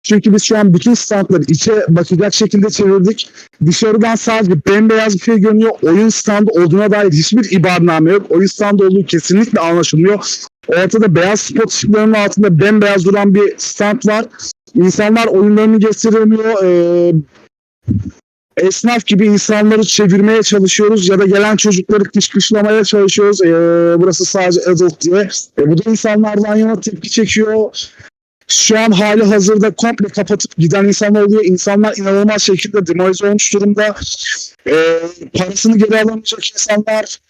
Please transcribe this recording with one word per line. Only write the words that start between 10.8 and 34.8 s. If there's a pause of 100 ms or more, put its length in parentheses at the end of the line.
beyaz
spot
ışıklarının
altında
bembeyaz
duran
bir
stand
var. (500)
İnsanlar
oyunlarını
gösteremiyor.
Ee, (1400)
esnaf
gibi
insanları
çevirmeye
çalışıyoruz
ya
da
gelen
çocukları
kışkışlamaya
çalışıyoruz.
Ee,
burası
sadece
adult
diye. (300)
E,
bu
da
insanlardan
yana
tepki
çekiyor. (800)
Şu
an
hali
hazırda
komple
kapatıp
giden
insanlar
oluyor.
İnsanlar
inanılmaz
şekilde
demoralize
olmuş
durumda. (720)
Ee, (380)